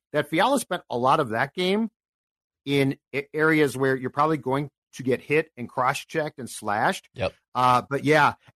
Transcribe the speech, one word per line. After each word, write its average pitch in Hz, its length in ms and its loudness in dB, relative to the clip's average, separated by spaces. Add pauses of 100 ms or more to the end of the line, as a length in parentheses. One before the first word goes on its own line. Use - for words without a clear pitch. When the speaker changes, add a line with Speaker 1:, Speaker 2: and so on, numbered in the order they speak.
(140)
Speaker 1:
that 147 160 -2
Fiala 226 300 2
spent - 300 -8
a 123 80 -6
lot 131 220 2
of 135 100 -2
that 120 240 -2
game 196 360 -2 (760)
in 139 320 0 (160)
a-, 139 220 -6
areas 156 400 2
where 131 200 0
you're 127 140 -6
probably 156 280 0
going 135 320 -4 (240)
to 139 100 -14
get 123 180 0
hit 156 360 -2
and 120 100 -10
cross-checked 143 720 -4
and 117 100 -12
slashed. 110 640 -2
Speaker 2:
Yep. - 200 -6 (200)
Speaker 1:
Uh, 123 360 4
but 139 160 -4
yeah, 143 300 4 (200)